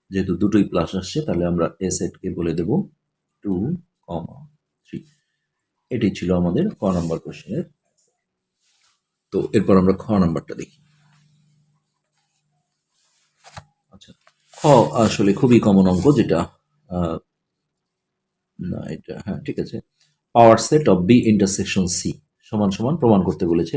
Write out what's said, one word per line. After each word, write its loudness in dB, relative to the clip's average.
যেহেতু -4
দুটোই 2
প্লাস -4
আসছে -6
তাহলে -4
আমরা -2
এ -4
সেটকে -8
বলে -6
দেব -4
টু, -6
থ্রি। -16
এটাই -2
ছিল -4
আমাদের 0
ক -12
নাম্বার -2
কোশ্চেনের। -10
তো -4
এরপর 2
আমরা 4
খ -6
নাম্বারটা -2
দেখি। -18
আচ্ছা, -20
খ -2
আসলে 2
খুবই 4
কমন 4
অঙ্ক, 2
যেটা, 0
আহ, -4
না -10
এটা, -14
হ্যাঁ -8
ঠিক -10
আছে, -8
power 8
set 2
of 4
B 4
intersection 0
C -6
সমান -2
সমান -2
প্রমাণ 4
করতে -4
বলেছে -2